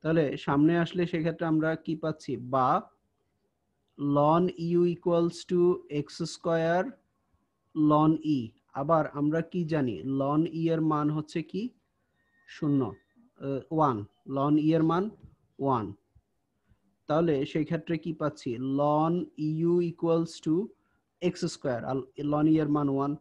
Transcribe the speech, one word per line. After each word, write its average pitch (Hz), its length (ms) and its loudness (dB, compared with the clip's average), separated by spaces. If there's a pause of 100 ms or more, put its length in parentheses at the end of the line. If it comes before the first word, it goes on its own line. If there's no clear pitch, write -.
তাহলে 156 360 0
সামনে 156 400 2
আসলে 170 300 0
সেক্ষেত্রে 165 380 -4
আমরা 160 300 0
কি 160 200 -6
পাচ্ছি? 151 420 -6
বা 131 520 0 (1080)
ln 147 440 4 (340)
u 175 80 4
equals 170 520 0 (140)
to 175 100 2 (280)
x 147 320 -6
স্কয়ার 165 640 0 (920)
ln 156 480 4
e। 139 240 -2 (260)
আবার 147 380 0
আমরা 151 300 0
কি 170 240 -4
জানি? 131 380 -2
ln 139 500 0
e 165 160 -2
এর 160 120 0
মান 151 280 0
হচ্ছে 156 340 -6
কি? 208 260 -8 (800)
শূন্য, 139 460 -2 (460)
আহ, 139 360 -6
one। 127 300 2 (220)
ln 143 320 2
e 156 140 2
এর 160 100 2
মান 175 260 0 (500)
ওয়ান। 120 340 -2 (1120)
তাহলে 151 380 2
সেই 151 200 -2
ক্ষেত্রে 165 320 -4
কি 160 160 -6
পাচ্ছি? 147 440 -6
ln 147 560 2 (500)
u 170 180 2
equals 165 520 -2 (120)
to 175 220 0 (540)
x 185 240 -2
স্কয়ার, 135 400 -6
আর 135 120 -2 (200)
ln 147 300 2
e 160 120 6
এর 151 100 0
মান 147 200 2
ওয়ান। 139 320 -2